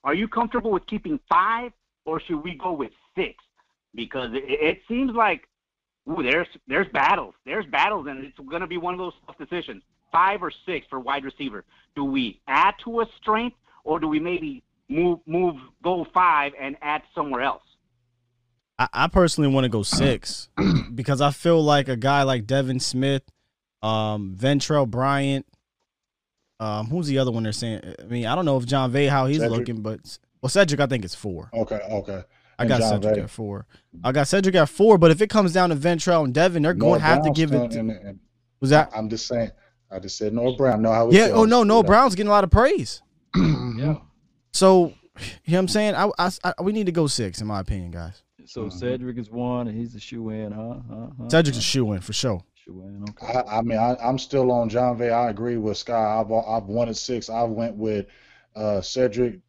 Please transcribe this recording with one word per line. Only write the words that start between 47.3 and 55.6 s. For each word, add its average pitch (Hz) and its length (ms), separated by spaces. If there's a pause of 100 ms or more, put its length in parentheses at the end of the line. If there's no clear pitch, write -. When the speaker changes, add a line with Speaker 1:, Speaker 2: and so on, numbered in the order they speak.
Speaker 2:
in 107 80
my 104 120
opinion, 92 300
guys. 85 320 (220)
Speaker 4:
So 113 220
Speaker 3:
Mm-hmm. 92 120
Speaker 4:
Cedric 123 400
is 107 120
one, 123 360
and 110 100
he's 117 200
a 104 40
shoe-in, 110 520
huh? 110 220 (140)
Huh? 113 180 (120)
Huh? 117 120
Speaker 2:
Cedric's 151 260
a 113 40
Speaker 4:
Huh? - 40
Speaker 2:
shoe-in, 107 360
for 107 120
sure. 90 300 (220)
Speaker 4:
Shoe-in, 98 460
okay. - 160 (120)
Speaker 3:
I, 110 200
I 117 40
mean, 113 160
I, 123 240
I'm 127 160
still 127 340
on 120 160
John 123 300
Vay. 120 120
I 117 200
agree 117 260
with 107 220